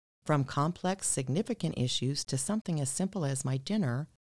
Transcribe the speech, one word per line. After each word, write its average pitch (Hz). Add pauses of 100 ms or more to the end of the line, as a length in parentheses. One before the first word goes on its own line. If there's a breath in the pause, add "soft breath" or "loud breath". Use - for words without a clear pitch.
(260)
From 147
complex, 175
significant 160
issues 127
to 135
something 190
as 135
simple 190
as 135
my 135
dinner 143 (140)